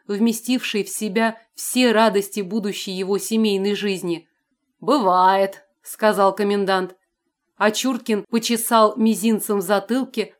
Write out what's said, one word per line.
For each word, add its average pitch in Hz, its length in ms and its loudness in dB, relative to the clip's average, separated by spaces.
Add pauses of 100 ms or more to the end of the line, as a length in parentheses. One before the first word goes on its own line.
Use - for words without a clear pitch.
вместивший 226 800 -2
в 196 40 -12
себя 220 500 -4 (160)
все 247 380 0
радости 208 480 2
будущей 196 520 -6
его 190 260 -2
семейной 202 560 0
жизни. 180 540 -4 (520)
"Бывает", 185 840 2 (180)
сказал 196 520 2
комендант. 196 600 -2 (600)
А 208 140 2
Чуркин 226 580 -2
почесал 226 680 2
мизинцем 214 600 0
в 196 40 -2
затылке, 208 760 -2